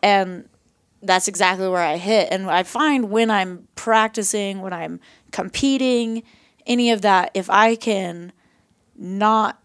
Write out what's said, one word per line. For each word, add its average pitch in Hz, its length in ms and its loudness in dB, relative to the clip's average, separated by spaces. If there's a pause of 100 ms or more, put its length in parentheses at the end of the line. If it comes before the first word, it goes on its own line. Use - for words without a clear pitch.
and 190 440 0 (540)
that's 185 280 2
exactly 190 400 0
where 180 120 0
I 156 160 0
hit. 196 340 2
And 190 200 -4
I 180 120 2
find 262 460 -2
when 220 220 0
I'm 185 440 -4
practicing, 214 840 0
when 185 120 -10
I'm 170 260 -10 (320)
competing, 240 920 -2 (440)
any 240 240 2
of 208 120 0
that, 190 320 4
if 190 140 -4
I 226 260 6
can 180 580 -6 (640)
not 208 680 -2